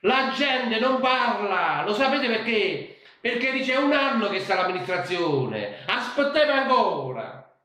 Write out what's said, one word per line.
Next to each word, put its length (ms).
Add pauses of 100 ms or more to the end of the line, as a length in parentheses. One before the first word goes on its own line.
La 340
gente 440
non 200
parla, 840
lo 80
sapete 340
perché? 760 (200)
Perché 300
dice: 220
"È 40
un 160
anno 360
che 100
sta 160
l'amministrazione, 1300
aspettiamo 680
ancora." 1120